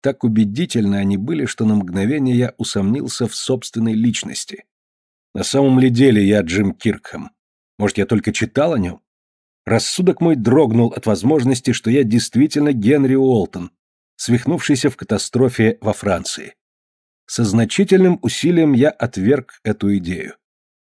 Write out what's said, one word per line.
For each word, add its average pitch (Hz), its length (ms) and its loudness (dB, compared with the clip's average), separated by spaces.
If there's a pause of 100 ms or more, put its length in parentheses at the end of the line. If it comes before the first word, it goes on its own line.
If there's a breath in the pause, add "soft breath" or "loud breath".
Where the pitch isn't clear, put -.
Так - 220 -4
убедительны 110 720 0
они 98 220 -2
были, 139 280 -4
что 113 200 -4
на 107 100 2
мгновение 107 640 -2
я 123 200 0
усомнился 113 680 -4
в - 80 -8
собственной 113 580 -4
личности. - 680 -4 (720)
На 92 80 -4
самом 131 360 2
ли 131 100 4
деле 117 360 4
я 104 180 4
Джим 92 300 -2
Киркхэм? - 580 -8 (460)
Может, - 200 -2
я 98 80 0
только 107 260 -2
читал 147 400 -2
о 139 80 -2
нем? 87 220 -6 (640)
Рассудок 170 560 0
мой 165 160 2
дрогнул 117 580 2
от - 120 -6
возможности, 123 680 0
что - 180 -2
я 135 140 2
действительно 143 680 0
Генри 131 440 2
Уолтон, 113 560 0 (440)
свихнувшийся 135 760 0
в - 60 -6
катастрофе 113 840 0
во 107 100 -2
Франции. - 640 -6 (760)
Со - 140 -2
значительным 180 800 2
усилием 160 500 2
я 131 160 4
отверг 123 760 -4
эту 101 340 -2
идею. 87 360 -8 (600)